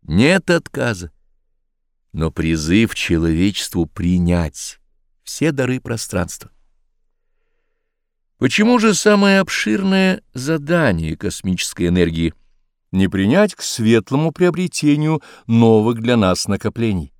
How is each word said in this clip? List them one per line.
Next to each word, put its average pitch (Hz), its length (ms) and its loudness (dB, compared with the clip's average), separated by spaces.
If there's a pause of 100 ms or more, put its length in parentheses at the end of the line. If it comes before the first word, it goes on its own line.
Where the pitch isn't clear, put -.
нет 139 480 0
отказа, 123 600 -4 (1000)
но 78 200 -4
призыв 82 640 0
человечеству 85 880 -2
принять 87 960 -2 (440)
все - 280 -4
дары 131 280 -2
пространства. - 720 -8 (1900)
Почему 214 420 2
же 214 140 2
самое 202 460 4
обширное 190 840 0 (120)
задание 135 840 -2
космической 92 720 -4
энергии 85 460 2 (580)
не 95 160 2
принять 120 480 2
к - 60 -18
светлому 120 680 0
приобретению 156 920 0 (260)
новых 113 540 4
для 120 160 0
нас 92 320 0
накоплений? 98 720 -4